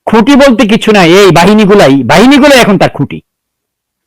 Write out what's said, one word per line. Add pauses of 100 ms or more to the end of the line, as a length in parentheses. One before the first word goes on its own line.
খুঁটি
বলতে
কিছু
নাই,
এই
বাহিনীগুলাই,
বাহিনীগুলাই
এখন
তার
খুঁটি। (880)